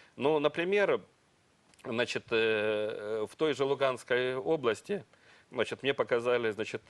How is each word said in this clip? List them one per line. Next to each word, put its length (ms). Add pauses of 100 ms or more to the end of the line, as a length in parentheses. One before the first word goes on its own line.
(160)
Ну, 220
например, 600 (840)
значит, 460
э, 60
э, 880
в 100
той 160
же 120
Луганской 720
области, 680 (480)
значит, 300
мне 100
показали, 580
значит, 400